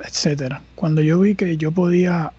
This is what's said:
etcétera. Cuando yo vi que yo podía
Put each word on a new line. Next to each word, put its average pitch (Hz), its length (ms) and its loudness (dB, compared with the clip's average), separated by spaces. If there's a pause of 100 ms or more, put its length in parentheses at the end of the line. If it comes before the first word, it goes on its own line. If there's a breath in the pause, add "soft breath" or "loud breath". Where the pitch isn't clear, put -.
etcétera. 143 580 -4 (120)
Cuando 156 280 0
yo 160 180 4
vi 202 140 4
que 180 220 -2
yo 156 160 -2
podía 175 680 0